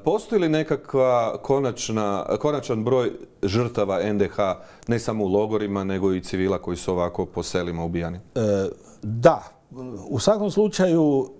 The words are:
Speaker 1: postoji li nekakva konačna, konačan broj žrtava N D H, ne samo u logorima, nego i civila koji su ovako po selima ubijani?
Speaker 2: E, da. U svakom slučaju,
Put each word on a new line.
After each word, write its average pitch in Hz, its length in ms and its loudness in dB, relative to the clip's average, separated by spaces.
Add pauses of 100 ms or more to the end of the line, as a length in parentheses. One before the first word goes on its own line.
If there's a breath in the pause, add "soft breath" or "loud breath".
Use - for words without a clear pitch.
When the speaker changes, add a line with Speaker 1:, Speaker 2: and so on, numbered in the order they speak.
Speaker 1:
postoji 208 360 0
li 170 80 2
nekakva 131 920 0
konačna, 110 840 0 (140)
konačan 127 440 -2
broj 123 260 2 (320)
žrtava 101 600 0
N 104 160 0
D 98 100 2
H, 95 280 0 (320 loud breath)
ne 117 100 2
samo 110 260 -2
u 95 40 0
logorima, 101 560 0
nego 95 300 0
i 90 80 -2
civila 92 360 0
koji 87 180 -6
su - 160 -4
ovako 87 340 -2
po 87 160 -6
selima 87 420 -2
ubijani? 85 340 -4 (160)
Speaker 2:
E, 127 60 0 (640)
da. 117 400 4 (640)
U 127 100 -2
svakom 208 320 2
slučaju, 165 880 2